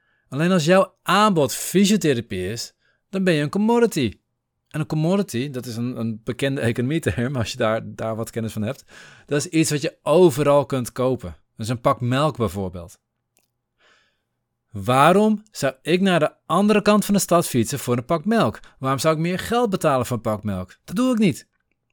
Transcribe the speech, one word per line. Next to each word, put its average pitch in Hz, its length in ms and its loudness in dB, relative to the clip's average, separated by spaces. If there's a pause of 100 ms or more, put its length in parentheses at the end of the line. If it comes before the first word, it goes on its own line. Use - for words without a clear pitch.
(280)
Alleen 156 220 -2
als 180 140 2
jouw 185 380 2
aanbod 185 520 2
fysiotherapie 143 920 0
is, 117 260 -10 (360)
dan 190 140 -2
ben 180 100 2
je 147 80 0
een 147 80 -2
commodity. 214 680 0 (500)
En 151 120 -8
een 151 60 -6
commodity, 156 640 -2
dat 123 160 -10
is 113 100 -8
een, 123 220 -6
een 113 260 -6
bekende 139 360 -4
economieterm 127 760 -2
als 110 140 -4
je - 60 -12
daar, 110 380 -2
daar 110 220 -6
wat 113 140 -8
kennis 113 220 -6
van 110 100 -6
hebt, 117 220 -8 (420)
dat 143 120 -2
is 143 80 -6
iets 160 240 0
wat 147 100 -2
je - 220 -8
overal 143 640 4
kunt 127 260 -4
kopen. 123 440 -4 (200)
Dus 110 120 -8
een 120 120 -4
pak 139 200 0
melk 127 360 0
bijvoorbeeld. 92 640 -6 (1800)
Waarom 180 680 4
zou - 320 -4
ik 175 180 0
naar 185 180 2
de 151 140 0 (140)
andere 202 360 2
kant 208 220 4
van 208 100 0
de 190 60 2
stad 165 260 2
fietsen 117 320 -2
voor 123 180 -2
een 117 80 -4
pak 165 200 -4
melk? 202 360 0 (180)
Waarom 135 200 -2
zou 160 160 2
ik 151 60 -4
meer 175 180 -2
geld 233 320 0
betalen 147 360 0
voor 127 100 -4
een 104 60 -6
pak 107 200 -4
melk? 95 420 -6
Dat 175 120 -10
doe 254 160 2
ik 226 60 0
niet. 196 300 0 (440)